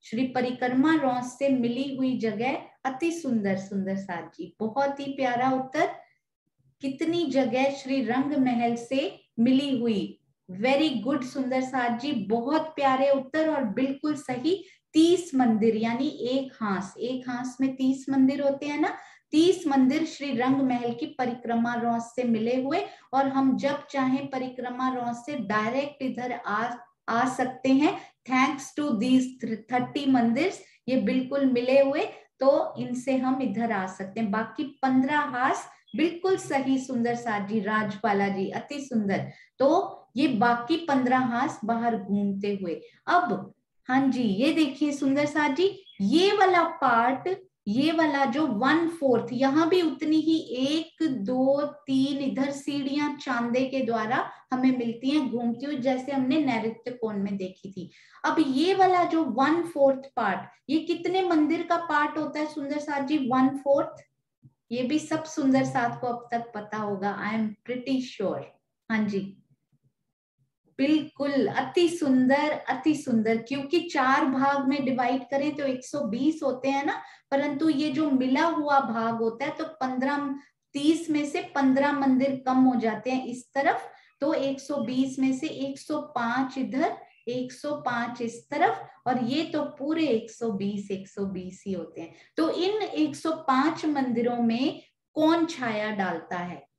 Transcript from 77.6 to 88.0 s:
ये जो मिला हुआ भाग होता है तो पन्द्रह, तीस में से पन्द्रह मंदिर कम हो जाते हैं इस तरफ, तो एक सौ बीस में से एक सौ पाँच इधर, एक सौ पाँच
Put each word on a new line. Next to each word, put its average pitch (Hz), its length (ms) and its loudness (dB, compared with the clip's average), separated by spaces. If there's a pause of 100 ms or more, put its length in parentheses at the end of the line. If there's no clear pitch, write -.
ये 302 220 0
जो 294 200 0
मिला 262 340 2
हुआ 294 360 2
भाग 226 400 -2
होता 226 240 -2
है 302 60 -4
तो 320 120 -8 (140)
पन्द्रह, 262 400 -2 (580)
तीस 311 340 2
में 294 160 0
से 302 160 -6 (140)
पन्द्रह 269 380 4
मंदिर 269 520 2
कम 262 180 4
हो 254 140 6
जाते 214 340 -2
हैं 254 140 -4
इस 233 280 -10
तरफ, 302 360 0 (320)
तो 311 120 0
एक 269 260 -2
सौ - 180 -8
बीस 262 420 -2
में 262 140 2
से 320 140 -4
एक 277 320 -8
सौ 302 220 -6 (140)
पाँच 254 420 -2
इधर, 262 400 -2 (320)
एक 254 240 -6
सौ 294 280 -6
पाँच 240 400 -4